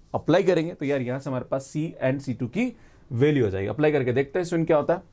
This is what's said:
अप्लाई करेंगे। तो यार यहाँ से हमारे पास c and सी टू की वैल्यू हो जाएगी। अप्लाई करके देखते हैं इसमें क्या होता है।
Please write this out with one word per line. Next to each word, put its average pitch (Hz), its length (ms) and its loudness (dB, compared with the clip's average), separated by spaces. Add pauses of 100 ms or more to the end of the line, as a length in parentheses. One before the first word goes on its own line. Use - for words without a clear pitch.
(140)
अप्लाई 156 280 2
करेंगे। 170 320 2
तो - 100 -10
यार 139 160 0
यहाँ 123 200 -4
से 139 100 -8
हमारे 123 200 -4
पास 135 220 -6
c 151 100 -4 (220)
and 135 160 0
सी 131 140 -6
टू 127 140 -4
की 240 240 -2 (380)
वैल्यू 131 340 4
हो 101 60 2
जाएगी। 95 180 -4
अप्लाई 151 240 2
करके 127 200 0
देखते 139 260 0
हैं 175 80 -2
इसमें 165 200 0
क्या 160 100 4
होता 147 180 2
है। 185 80 -6 (100)